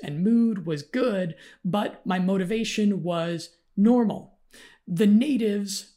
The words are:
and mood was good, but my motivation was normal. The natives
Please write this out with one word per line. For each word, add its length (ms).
and 180
mood 420
was 200
good, 500
but 420
my 140
motivation 840
was 480
normal. 600
The 220
natives 880